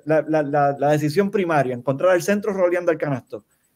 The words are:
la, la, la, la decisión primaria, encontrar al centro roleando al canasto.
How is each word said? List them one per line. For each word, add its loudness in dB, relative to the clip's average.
la, 2
la, 2
la, 0
la 0
decisión 0
primaria, 0
encontrar 0
al 2
centro -2
roleando 0
al 0
canasto. -6